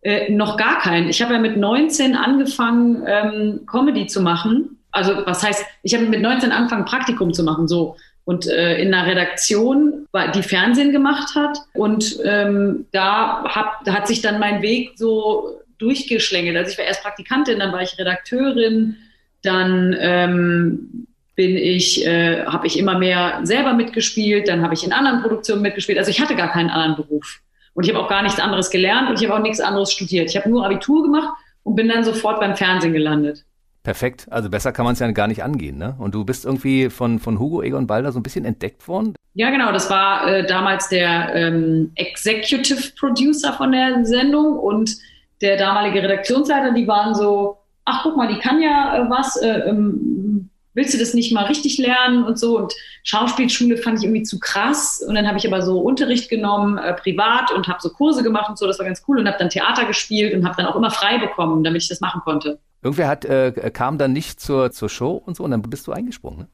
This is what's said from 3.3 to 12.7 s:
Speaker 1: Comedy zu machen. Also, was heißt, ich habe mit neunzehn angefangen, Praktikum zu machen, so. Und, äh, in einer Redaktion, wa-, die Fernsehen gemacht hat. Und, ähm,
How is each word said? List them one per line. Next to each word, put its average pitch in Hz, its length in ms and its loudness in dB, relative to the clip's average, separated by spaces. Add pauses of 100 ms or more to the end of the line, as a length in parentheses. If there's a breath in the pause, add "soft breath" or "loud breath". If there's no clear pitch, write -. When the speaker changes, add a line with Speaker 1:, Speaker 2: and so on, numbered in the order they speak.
Speaker 1:
Comedy 247 400 2
zu - 160 -2
machen. 214 560 0 (140)
Also, 190 340 0
was 180 160 -2
heißt, 202 240 0 (160)
ich 208 140 0
habe 226 100 2
mit 220 160 2
neunzehn 247 300 2
angefangen, 226 340 2
Praktikum 233 480 -2
zu 170 100 -2
machen, 156 240 0
so. 165 280 0 (300 loud breath)
Und, 180 200 -2
äh, 170 340 0
in 190 140 2
einer 180 140 2
Redaktion, 226 1040 2
wa-, 175 160 -2
die 190 160 0
Fernsehen 240 480 4
gemacht 277 420 0
hat. 294 240 0 (160)
Und, 214 500 0
ähm, 202 680 2